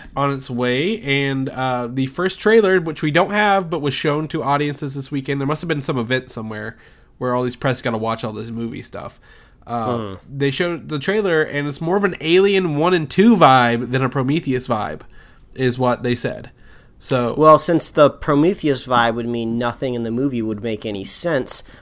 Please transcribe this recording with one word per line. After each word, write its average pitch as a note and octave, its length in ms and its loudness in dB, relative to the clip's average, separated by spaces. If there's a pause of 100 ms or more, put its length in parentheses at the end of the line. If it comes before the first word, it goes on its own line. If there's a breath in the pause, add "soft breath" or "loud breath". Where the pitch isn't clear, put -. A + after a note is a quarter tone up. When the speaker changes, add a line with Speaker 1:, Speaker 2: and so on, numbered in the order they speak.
(160)
Speaker 1:
on C#3 160 0
its C3+ 180 -8
way, B2+ 520 -2
and, C#3 480 -2
uh, B2+ 420 -4
the C3 140 -2
first F3 340 -4
trailer, G#3 400 4
which D#3+ 240 -6
we D#3 80 0
don't F3 200 2
have, G3+ 380 2
but D#3+ 120 -4
was C#3+ 120 0
shown D3+ 360 -2
to D#3+ 120 -6
audiences C#3+ 540 -2
this C3+ 160 -8
weekend. C#3 300 -4
There C3+ 60 -2
must D3+ 140 -2
have F3 60 -8
been D3+ 140 -2
some C#3 160 -2
event B2+ 340 -2
somewhere A2 460 -10 (400 soft breath)
where B2+ 180 -2
all B2 80 0
these B2+ 140 -4
press C3 240 -2
gotta A#2 160 -2
watch A2+ 260 -4
all A2+ 80 -6
this G#2+ 180 -10
movie A2+ 320 -6
stuff. - 380 -14 (480 soft breath)
Uh, A#2 300 -4
Speaker 2:
Hmm. G#2 160 -8 (240)
Speaker 1:
they C#3 140 0
showed E3+ 360 -4
the D3+ 100 -6
trailer, F#3 460 0
and C#3+ 240 -4
it's C#3+ 140 -8
more E3+ 160 0
of G3+ 80 2
an F3+ 160 -2
Alien F#3 560 4
one E3 160 2
and E3 160 0
two A3 260 6
vibe B2+ 560 6
than C3 100 0
a C3+ 80 2
Prometheus C3 600 -2
vibe, G2+ 320 -4 (520 soft breath)
is B2+ 240 0
what B2 260 0
they B2 120 0
said. - 360 -6 (480 soft breath)
So A#2+ 360 -2
Speaker 2:
Well, D#3 220 8
since D#3+ 320 0
the D3 220 6
Prometheus D3 720 0
vibe A#2 300 2
would A#2 120 -4
mean A#2 300 -2
nothing A#2+ 380 -4
in A#2 80 -4
the A2+ 80 -4
movie B2 300 -2
would A2 220 -4
make A2 220 -6
any G2+ 180 -6
sense, - 600 -2 (180 loud breath)